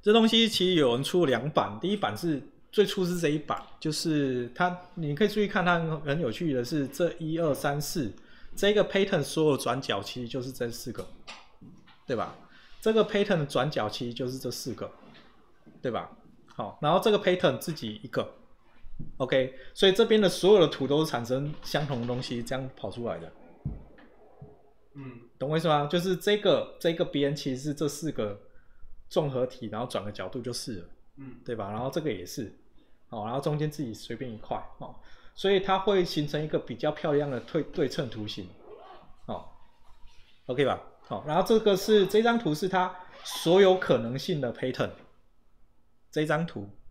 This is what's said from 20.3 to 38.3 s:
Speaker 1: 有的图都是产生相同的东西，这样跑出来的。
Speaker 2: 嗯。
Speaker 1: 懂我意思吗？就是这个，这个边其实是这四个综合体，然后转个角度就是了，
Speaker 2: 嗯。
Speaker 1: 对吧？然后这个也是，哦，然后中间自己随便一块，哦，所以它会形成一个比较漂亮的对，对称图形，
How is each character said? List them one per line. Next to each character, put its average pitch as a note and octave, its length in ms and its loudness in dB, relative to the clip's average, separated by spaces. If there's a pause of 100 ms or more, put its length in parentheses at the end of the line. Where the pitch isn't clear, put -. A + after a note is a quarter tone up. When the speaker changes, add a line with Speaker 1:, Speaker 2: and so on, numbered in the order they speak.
Speaker 1:
有 G#3 80 10
的 D3+ 80 8
图 C3+ 180 -2
都 C#3+ 160 4
是 D#3 80 0
产 A#2+ 140 -2
生 C3+ 260 -2 (120)
相 D3+ 240 -2
同 B2+ 160 -2
的 A#2+ 40 -4
东 B2 160 -2
西， A#2+ 200 -6
这 C3 120 -6
样 C3 220 -6
跑 G#2 140 -8
出 A#2 180 -8
来 E2+ 100 -6
的。 E2 140 -14 (1600)
Speaker 2:
嗯。 B2+ 260 -14 (200)
Speaker 1:
懂 C3 100 -4
我 D#3 80 0
意 E3 40 2
思 D#3+ 60 -2
吗？ D3 200 4
就 F3 120 0
是 F3+ 160 0
这 G#3 220 2
个， D#3 420 2
这 E3+ 140 0
个 E3+ 100 -2
边 C#3+ 320 0
其 C3+ 220 -4
实 C3 60 -10
是 D3+ 100 -4
这 D3+ 160 -2
四 D3 240 -6
个 G#2 260 -4 (680)
综 D3+ 220 0
合 B2+ 160 0
体， A2+ 260 -10
然 G#2+ 80 -6
后 B2 60 -4
转 G2+ 180 -6
个 G#2 80 -8
角 F#2+ 160 -8
度 B2 140 -8
就 B2 100 -6
是 G#2+ 280 -8
了， E2+ 80 -16 (280)
Speaker 2:
嗯。 C3 260 -16
Speaker 1:
对 A#2+ 140 -8
吧？ G2+ 140 -6
然 A2 100 -6
后 C3 100 -4
这 D#3 120 -4
个 D3 100 -2
也 F2+ 140 -8
是， - 280 -10 (540)
哦， A2 160 -8
然 A2+ 80 -6
后 C#3 80 -2
中 D3+ 180 -2
间 D3+ 120 -2
自 D3+ 120 -8
己 A2+ 120 -6
随 - 200 -12
便 B2 160 -8
一 A2 60 -10
块， A2+ 260 -6 (140)
哦， - 180 -14 (400)
所 - 160 0
以 G3 80 6
它 F#3+ 200 2
会 F#3+ 260 4
形 D3+ 240 -2
成 D3+ 160 -2
一 - 20 -6
个 D#3 120 0
比 C3 180 -6
较 D3+ 160 0
漂 D3+ 220 -2
亮 C#3+ 160 2
的 A#2+ 100 -4
对， D#3 220 -2
对 D3+ 260 -2
称 C3 220 -4
图 G#2+ 160 -8
形， G2 200 -10 (800)